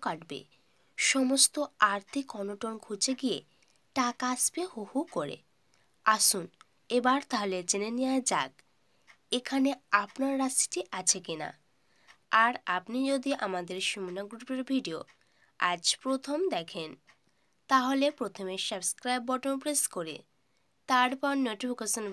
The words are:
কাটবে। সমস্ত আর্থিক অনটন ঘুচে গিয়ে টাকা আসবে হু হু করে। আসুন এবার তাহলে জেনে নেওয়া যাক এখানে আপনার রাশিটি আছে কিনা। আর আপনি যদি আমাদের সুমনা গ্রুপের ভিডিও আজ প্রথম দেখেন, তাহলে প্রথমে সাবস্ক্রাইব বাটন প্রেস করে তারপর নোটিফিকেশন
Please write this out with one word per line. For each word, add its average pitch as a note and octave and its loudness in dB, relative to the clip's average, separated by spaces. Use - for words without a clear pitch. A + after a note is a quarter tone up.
কাটবে। E3 -6
সমস্ত C4+ 4
আর্থিক C4 -4
অনটন G3+ -6
ঘুচে G#3+ -2
গিয়ে A#3+ 0
টাকা B3 0
আসবে - 0
হু A3 -12
হু C4+ -2
করে। C#3+ -4
আসুন G#3 4
এবার B3+ 4
তাহলে G3+ 0
জেনে G#3 0
নেওয়া C4 2
যাক C#3+ 0
এখানে C4+ 2
আপনার C4+ -2
রাশিটি - 0
আছে F#3 2
কিনা। D#3 -6
আর A#3+ 4
আপনি A3+ -4
যদি C4+ 0
আমাদের F3+ -4
সুমনা F#3+ -6
গ্রুপের B3+ -6
ভিডিও F3 0
আজ F3 -2
প্রথম C4+ -4
দেখেন, E3 -8
তাহলে C4+ 4
প্রথমে G3 -6
সাবস্ক্রাইব A#3+ -2
বাটন C4 0
প্রেস D4 2
করে D#3+ -6
তারপর C4 4
নোটিফিকেশন A3+ -2